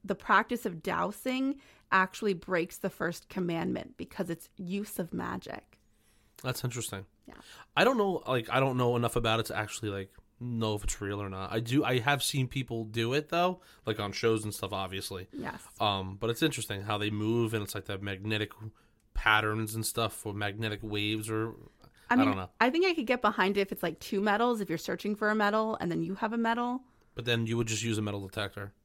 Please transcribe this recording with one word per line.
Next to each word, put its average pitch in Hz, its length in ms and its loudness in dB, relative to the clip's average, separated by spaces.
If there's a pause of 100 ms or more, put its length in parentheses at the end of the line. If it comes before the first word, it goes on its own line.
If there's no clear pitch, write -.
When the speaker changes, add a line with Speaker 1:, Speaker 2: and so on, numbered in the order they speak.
Speaker 1:
the 202 120 -2
practice 226 500 2
of 170 180 -4
dowsing 254 720 -2 (360)
actually 190 400 2
breaks 175 460 -2
the 190 120 -2
first - 380 -6
commandment 170 680 -4
because 175 320 -6
it's - 260 -8
use 196 420 -6
of 175 140 -6
magic. - 640 -8 (640)
Speaker 2:
That's 127 220 -4
interesting. 117 400 -6 (240)
Speaker 1:
Yeah. - 60 -18 (420)
Speaker 2:
I 165 80 6
don't 254 140 6
know, 196 280 2
like, 127 240 0
I 131 100 4
don't 131 180 4
know 120 180 4
enough 120 200 2
about 113 240 4
it 113 60 -2
to - 100 -4
actually, 107 340 -4
like, 98 200 -6 (300)
know 113 340 0
if 104 100 -4
it's - 160 -2
real 101 220 -2
or 98 80 -6
not. 95 220 -6
I 113 80 2
do, 123 240 2
I 127 160 4
have 135 220 2
seen 131 260 0
people 117 360 -4
do 113 300 0
it, 151 160 0
though, 175 300 2 (260)
like, 110 140 0
on 101 120 -2
shows 110 320 2
and 104 80 -4
stuff, 95 200 -6
obviously. 95 600 -6
Speaker 1:
Yes. - 300 -10 (180)
Speaker 2:
Um, 98 400 2
but 113 80 0
it's 117 140 0
interesting 107 400 0
how 104 160 0
they 104 100 0
move, 110 460 2
and 107 80 0
it's - 120 -8
like 101 120 -6
the 101 120 -4
magnetic 101 520 -4 (640)
patterns 107 600 4
and 113 120 -2
stuff, - 400 -4
or 101 80 -6
magnetic 104 480 -4
waves, 107 480 -2
or 110 240 -2 (560)
Speaker 1:
I 240 40 4
Speaker 2:
I - 20 6
Speaker 1:
mean, 269 100 6
Speaker 2:
don't 208 100 2
know. - 140 -8 (100)
Speaker 1:
I 233 80 6
think 330 160 4
I 381 100 4
could 277 120 -2
get 247 160 2
behind 202 340 4
it 196 60 4
if 196 100 -2
it's, - 100 -6
like, 165 180 -4
two 196 200 -2
metals, 214 400 2
if 180 80 -4
you're 165 80 -2
searching 196 400 -4
for 214 140 0
a 214 40 2
metal, 214 460 2
and 175 100 -2
then 165 120 -2
you 185 140 -4
have 220 180 -2
a 233 40 -2
metal. 240 440 0 (320)
Speaker 2:
But 123 100 -6
then 117 220 2
you 117 100 0
would 113 120 2
just 110 160 -2
use 113 120 2
a 107 60 0
metal 101 240 -4
detector. 101 460 -6 (120)